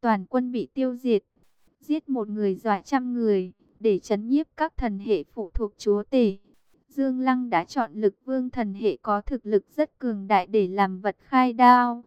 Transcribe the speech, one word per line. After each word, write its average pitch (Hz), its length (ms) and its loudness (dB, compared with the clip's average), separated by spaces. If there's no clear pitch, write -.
Toàn 214 240 0
quân 254 260 -2
bị 220 220 -4
tiêu 262 220 -2
diệt, 240 280 0
giết 302 300 -6
một 240 200 -2
người 208 260 -2
dọa 202 260 -2
trăm 254 320 -4
người, 202 380 0
để 208 200 2
trấn 208 280 -4
nhiếp 285 200 0
các 311 200 -4
thần 214 220 -4
hệ 196 240 -2
phụ 190 300 -10
thuộc 214 240 -4
chúa 208 260 0
tể. 214 340 2
Dương 269 320 -4
Lăng 254 300 0
đã 175 140 0
chọn 226 300 -4
lực 208 220 0
vương 254 240 -4
thần 214 240 -4
hệ 196 280 -2
có 208 200 -2
thực 247 240 -6
lực 208 200 0
rất - 240 -4
cường 208 280 -6
đại 180 200 2
để 202 200 2
làm 190 340 -2
vật 202 180 -4
khai 254 340 0
đao. 247 540 6